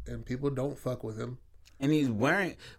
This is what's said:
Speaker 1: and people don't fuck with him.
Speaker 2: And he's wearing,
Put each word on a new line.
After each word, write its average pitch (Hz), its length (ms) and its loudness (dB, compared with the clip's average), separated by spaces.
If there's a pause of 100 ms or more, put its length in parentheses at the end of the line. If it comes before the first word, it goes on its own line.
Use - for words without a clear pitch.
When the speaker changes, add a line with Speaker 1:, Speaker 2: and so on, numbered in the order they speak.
Speaker 1:
and 117 200 -8
people 135 240 -2
don't 139 280 -2
fuck 123 260 -4
with 113 160 -6
him. 120 180 -6 (420)
Speaker 2:
And 139 120 4
he's 147 180 4
wearing, 147 460 2 (240)